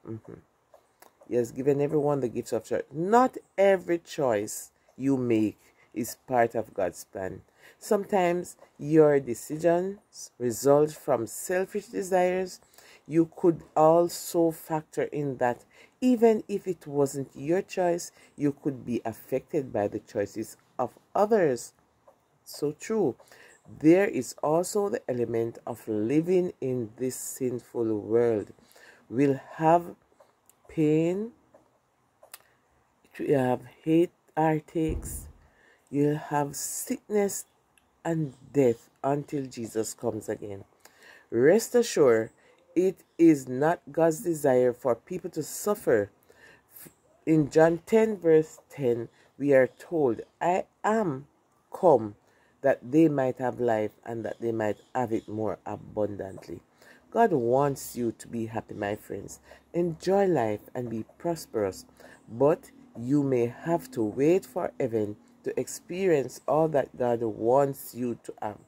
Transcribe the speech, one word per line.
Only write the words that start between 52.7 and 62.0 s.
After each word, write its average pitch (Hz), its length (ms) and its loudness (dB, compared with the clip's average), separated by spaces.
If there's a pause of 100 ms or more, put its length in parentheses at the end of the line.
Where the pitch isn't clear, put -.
they 160 160 6
might 131 300 0
have 120 220 -4
life 110 320 0 (120)
and 117 220 -8
that - 160 -8
they 117 100 -2
might 107 260 -2 (160)
have 120 200 -4
it - 140 -4
more 107 380 -6
abundantly." 98 920 -8 (520)
God 226 200 2
wants 135 640 0
you 120 160 -2
to - 160 -18
be 113 200 -8
happy, 113 260 -10
my 104 220 -6
friends. - 440 -14 (340)
Enjoy 180 520 0
life 113 480 0
and 123 160 -8
be 110 160 -8 (120)
prosperous. 113 680 -6 (420)